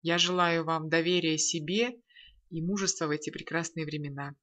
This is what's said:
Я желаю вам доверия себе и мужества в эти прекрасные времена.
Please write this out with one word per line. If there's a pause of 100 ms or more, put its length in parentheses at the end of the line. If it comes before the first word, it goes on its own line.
Я
желаю
вам
доверия
себе (580)
и
мужества
в
эти
прекрасные
времена.